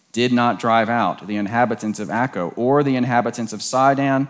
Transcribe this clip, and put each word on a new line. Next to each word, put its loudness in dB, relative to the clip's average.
did 0
not 2
drive 2
out -2
the -6
inhabitants -2
of -6
Akko -2
or 2
the 0
inhabitants -2
of -10
Sidon 2